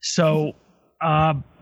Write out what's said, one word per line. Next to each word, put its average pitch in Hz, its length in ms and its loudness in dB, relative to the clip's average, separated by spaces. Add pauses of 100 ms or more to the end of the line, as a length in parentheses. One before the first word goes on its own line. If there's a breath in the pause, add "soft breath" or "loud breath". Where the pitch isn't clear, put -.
So, 156 520 0 (480)
uh, 156 340 2 (280)